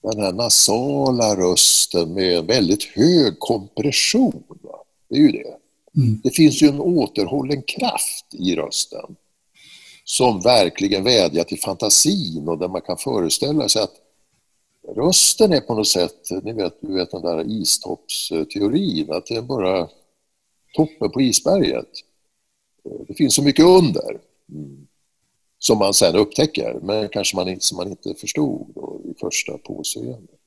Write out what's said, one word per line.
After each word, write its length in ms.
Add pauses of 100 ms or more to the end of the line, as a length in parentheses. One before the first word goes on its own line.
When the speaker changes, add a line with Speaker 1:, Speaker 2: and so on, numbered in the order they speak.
Speaker 1:
den 160
här 140
nasala 1000
rösten 760
med 320
väldigt 380
hög 560
kompression, 1040 (180)
va, 220 (260)
det 60
är 40
ju 120
det. 260 (440)
Speaker 2:
Mm. 220
Speaker 1:
Det 80
finns 300
ju 60
en 120
återhållen 840
kraft 720
i 220
rösten 600 (880)
som 380
verkligen 600
vädjar 400
till 160
fantasin 920
och 80
där 100
man 140
kan 160
föreställa 720
sig 120
att 120 (1000)
rösten 580
är 80
på 140
något 120
sätt, 420 (140)
ni 100
vet, 280
du 120
vet 180
den 100
där 400
istoppsteorin, 1500
att 140
det 100
är 60
bara 480 (840)
toppen 380
på 100
isberget. 680 (1200)
Det 60
finns 220
så 80
mycket 220
under, 540 (320)
mm, 360 (720)
som 180
man 160
sen 220
upptäcker, 680
men 280
kanske 260
man 140
inte, 160
som 120
man 120
inte 240
förstod 640
då 300
i 140
första 380
påseendet. 720 (180)